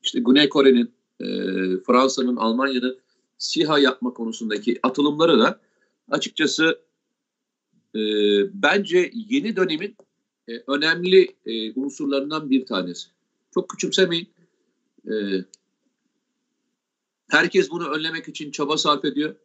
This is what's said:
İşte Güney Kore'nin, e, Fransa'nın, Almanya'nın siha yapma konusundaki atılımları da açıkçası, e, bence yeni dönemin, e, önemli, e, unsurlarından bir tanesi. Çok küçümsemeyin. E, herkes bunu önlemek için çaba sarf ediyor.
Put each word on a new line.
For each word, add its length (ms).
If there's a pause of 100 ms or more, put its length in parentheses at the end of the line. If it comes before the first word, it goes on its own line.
İşte 160
Güney 300
Kore'nin, 420 (280)
e, 60 (640)
Fransa'nın, 480
Almanya'nın 640 (380)
siha 420
yapma 340
konusundaki 680
atılımları 560
da 200 (520)
açıkçası, 680 (1160)
e, 60 (600)
bence 520
yeni 420
dönemin, 400 (520)
e, 40 (160)
önemli, 680 (100)
e, 280
unsurlarından 760
bir 160
tanesi. 420 (460)
Çok 160
küçümsemeyin. 600 (760)
E, 60 (2250)
herkes 420
bunu 180
önlemek 380
için 240
çaba 260
sarf 280
ediyor. 400